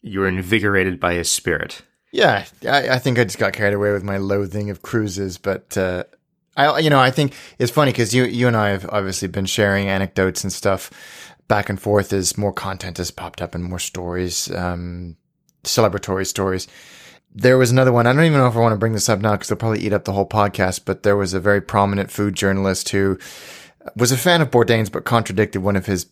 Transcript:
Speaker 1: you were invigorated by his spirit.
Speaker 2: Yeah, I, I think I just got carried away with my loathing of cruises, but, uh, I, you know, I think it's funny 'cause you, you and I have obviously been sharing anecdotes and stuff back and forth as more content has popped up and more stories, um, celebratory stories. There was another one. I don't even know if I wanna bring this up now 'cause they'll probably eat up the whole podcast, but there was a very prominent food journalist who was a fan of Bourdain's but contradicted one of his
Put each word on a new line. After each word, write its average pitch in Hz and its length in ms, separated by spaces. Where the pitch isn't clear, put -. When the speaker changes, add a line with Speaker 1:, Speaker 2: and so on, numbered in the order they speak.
Speaker 1:
you 98 120
were 98 80
invigorated 95 720
by 87 160
his 85 160
spirit. - 500
Speaker 2:
Yeah, 190 340
I, 127 200
I 127 100
think 123 180
I 123 60
just 98 160
got 98 140
carried 101 200
away 104 180
with 101 120
my 98 140
loathing 101 520
of 95 140
cruises, 98 560
but, - 360
uh, 90 280
I, 139 220
you 156 140
know, 139 80
I 127 100
think 135 240
it's 123 140
funny 143 200
'cause 113 220
you, 127 120
you 120 220
and 117 80
I 107 140
have 98 220
obviously 95 380
been 98 180
sharing 98 400
anecdotes 95 560
and 92 100
stuff - 380
back 104 220
and 98 120
forth 101 320
as 95 240
more 101 160
content 95 460
has 85 100
popped - 320
up 87 140
and 87 80
more 90 160
stories, 90 760
um, 87 640
celebratory 95 640
stories. 95 400
There 123 240
was 123 140
another 127 200
one. 120 140
I 123 80
don't 156 120
even 156 120
know 127 100
if 117 80
I 117 40
wanna 113 180
bring 110 160
this 101 160
up 101 120
now 107 140
'cause - 120
they'll 107 100
probably 110 220
eat 104 120
up 101 140
the 98 80
whole 98 160
podcast, 101 560
but - 160
there 101 160
was 95 160
a 95 60
very 101 220
prominent 101 500
food 104 240
journalist 98 540
who 98 280
was 123 140
a 131 60
fan 175 240
of 135 100
Bourdain's 117 400
but - 120
contradicted 104 600
one 101 120
of 92 120
his 92 240